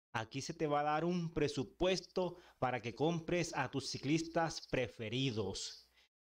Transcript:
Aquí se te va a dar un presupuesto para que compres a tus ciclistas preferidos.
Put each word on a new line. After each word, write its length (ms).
Aquí 300
se 100
te 140
va 140
a 20
dar 240
un 260
presupuesto 1040
para 240
que 120
compres 600
a 140
tus 180
ciclistas 800
preferidos. 1200